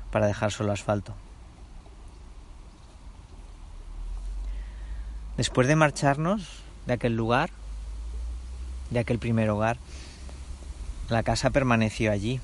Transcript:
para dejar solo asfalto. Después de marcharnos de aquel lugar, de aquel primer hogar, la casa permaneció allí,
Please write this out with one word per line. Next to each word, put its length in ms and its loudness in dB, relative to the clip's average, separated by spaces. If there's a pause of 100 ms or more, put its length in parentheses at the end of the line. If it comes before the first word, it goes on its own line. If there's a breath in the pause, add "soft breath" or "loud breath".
(100)
para 160 4
dejar 240 2
solo 220 0
asfalto. 400 0 (4000 loud breath)
Después 320 4
de 80 8
marcharnos 840 2 (240)
de 80 2
aquel 200 2
lugar, 360 4 (1400)
de 120 2
aquel 180 2
primer 320 4
hogar, 260 2 (1300 loud breath)
la 120 4
casa 260 4
permaneció 640 4
allí, 320 0